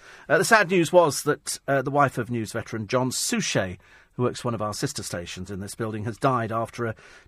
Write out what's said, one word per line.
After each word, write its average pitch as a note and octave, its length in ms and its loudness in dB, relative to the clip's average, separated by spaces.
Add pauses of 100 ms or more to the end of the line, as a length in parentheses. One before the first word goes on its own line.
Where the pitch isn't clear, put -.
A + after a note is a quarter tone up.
(280)
Uh, D3 120 4
the F3+ 60 4
sad G#3 240 4
news F3 220 4
was E3+ 320 6
that, - 440 -4
uh, C#3 140 2
the C3+ 100 -4
wife C#3 260 2
of A2+ 140 -4
news A2+ 200 -4
veteran A2+ 360 -6
John B2+ 240 2
Suchet, A#2 640 -2 (360)
who B2 100 -2
works A#2+ 200 -2
one A#2 120 -2
of G#2 80 -4
our G#2 100 -4
sister B2 300 -6
stations F2+ 480 -8
in G2 80 -8
this G2 160 -10
building, G#2+ 300 -6
has G#2+ 120 -6
died A#2+ 340 2
after A#2 360 -4
a A2+ 80 -6 (320)